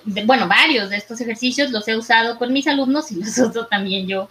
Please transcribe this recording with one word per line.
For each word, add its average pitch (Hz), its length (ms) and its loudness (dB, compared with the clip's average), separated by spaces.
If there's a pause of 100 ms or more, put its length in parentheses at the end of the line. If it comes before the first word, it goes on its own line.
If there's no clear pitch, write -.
de, 208 200 -4
bueno, 226 220 4
varios 220 440 4
de 202 60 -4
estos 226 260 -8
ejercicios 247 480 -2
los 214 180 -4
he 220 80 0
usado 226 420 2
con 247 140 -2
mis 277 140 0
alumnos 285 460 0
y 185 40 -6
los 214 220 -6
<laughs> - 0 -
uso 226 280 0
también 196 400 -4
yo 190 240 -4